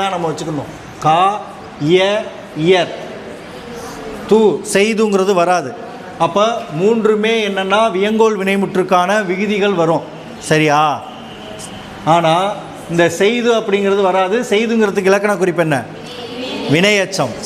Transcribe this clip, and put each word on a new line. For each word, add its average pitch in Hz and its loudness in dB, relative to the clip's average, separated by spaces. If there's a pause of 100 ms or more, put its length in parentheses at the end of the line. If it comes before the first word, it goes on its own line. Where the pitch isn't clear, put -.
தான் 196 -2
நம்ம 170 -2
வச்சுக்கணும். 151 -6 (340)
கா, 165 4 (720)
இய, 185 6 (640)
இயர். 175 4 (1400)
தூ, 220 6 (340)
செய்துங்கிறது 202 2
வராது. 170 2 (540)
அப்போ 202 0 (360)
மூன்றுமே 214 2 (160)
என்னன்னா 190 0 (160)
வியங்கோல் 214 2
வினைமுற்றுக்கான 190 2 (180)
விகுதிகள் 202 0
வரும், 160 0 (440)
சரியா? 156 4 (1300)
ஆனால் 170 4 (460)
இந்த 170 4 (180)
செய்து 233 2 (100)
அப்படிங்கிறது 196 2
வராது. 185 2 (140)
செய்துங்கிறதுக்கு 208 2
இலக்கண 208 2
குறிப்பு 175 0
என்ன? 151 0 (960)
வினையச்சம். 175 2 (120)